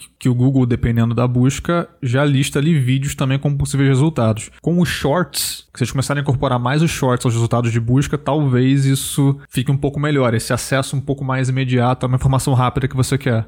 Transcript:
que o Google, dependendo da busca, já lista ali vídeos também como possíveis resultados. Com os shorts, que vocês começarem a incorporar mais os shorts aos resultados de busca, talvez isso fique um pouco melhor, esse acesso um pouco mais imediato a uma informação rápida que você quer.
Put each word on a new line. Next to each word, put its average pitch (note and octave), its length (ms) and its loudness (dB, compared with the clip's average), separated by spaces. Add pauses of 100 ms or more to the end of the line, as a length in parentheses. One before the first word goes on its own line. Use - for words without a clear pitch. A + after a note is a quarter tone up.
(180)
que - 100 -2
o B2 60 2
Google, B2+ 320 2
dependendo A#2 480 0
da B2 120 0
busca, C3 600 0 (140)
já C3 240 0
lista C#3+ 320 0
ali D3+ 200 2
vídeos C3+ 360 0
também C3+ 240 0
como D3 180 -2
possíveis C#3 320 0
resultados. B2+ 600 0 (100)
Com E3+ 200 0
os D#3 80 2
shorts, - 840 -4
que - 60 -12
vocês A#2+ 120 -2
começarem C#3 300 -2
a - 20 -2
incorporar C3+ 360 0
mais C3 240 0
os E3 80 2
shorts B2 340 0
aos A#2+ 100 0
resultados A#2 380 0
de A#2 80 0
busca, C3+ 380 0
talvez C3+ 680 2
isso C#3 540 0 (100)
fique - 240 -2
um C#3 60 0
pouco C#3+ 200 -4
melhor, C#3+ 360 0
esse - 180 -2
acesso C3+ 420 -2
um C3+ 60 -2
pouco C#3 240 -4
mais C3 240 -2
imediato B2+ 560 0
a - 20 0
uma B2+ 100 2
informação C3 360 2
rápida B2+ 340 0
que C#3 80 -8
você C3 220 0
quer. A2+ 320 -2